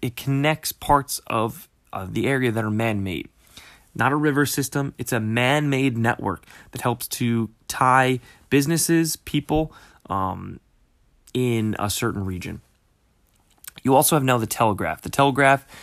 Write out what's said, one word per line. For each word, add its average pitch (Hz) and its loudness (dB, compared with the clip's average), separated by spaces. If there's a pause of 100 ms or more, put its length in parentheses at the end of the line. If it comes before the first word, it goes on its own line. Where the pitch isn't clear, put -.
it 127 -8
connects 143 0
parts - 0
of, 113 -4 (240)
of 95 -10
the 110 0
area 127 0
that 110 -2
are 107 -2
man-made. 98 -4 (680)
Not 123 2
a 147 2
river 147 2
system, 139 -4
it's 123 -8
a 117 0
man-made 131 0
network 113 -2 (260)
that - -10
helps 120 -2 (120)
to 117 0 (180)
tie 127 4 (280)
businesses, 160 2 (180)
people, 156 -2 (360)
um, 95 -4 (760)
in 117 0
a 104 -2
certain 101 -4
region. 87 -8 (1200)
You 135 4
also 151 4
have 139 2
now 127 2
the 110 -2
telegraph. 98 0
The - -12 (120)
telegraph, 139 2 (160)